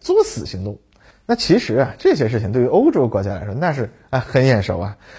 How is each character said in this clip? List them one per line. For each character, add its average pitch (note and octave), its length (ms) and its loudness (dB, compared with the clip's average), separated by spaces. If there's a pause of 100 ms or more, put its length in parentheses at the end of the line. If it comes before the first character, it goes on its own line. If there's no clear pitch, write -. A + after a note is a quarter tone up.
作 G4 240 2
死 - 200 -8
行 F#2 200 -10
动。 G#2 120 -10 (480)
那 - 100 0
其 G#3 220 4
实 A3+ 180 -2
啊， - 220 0
这 F4+ 180 2
些 C3+ 120 0
事 A2+ 140 -2
情 G2+ 100 -4
对 B2 100 2
于 B2 60 2
欧 A3 240 4
洲 C#3 160 2
国 G2+ 160 -2
家 G2+ 100 -4
来 G2 120 -10
说， G2+ 80 -8
那 D#3+ 180 -2
是 C3 200 -4 (180)
啊 C3 100 -2
很 C3 260 0
眼 A#2+ 160 4
熟 F#2 160 -4
啊。 G2+ 200 -8 (220)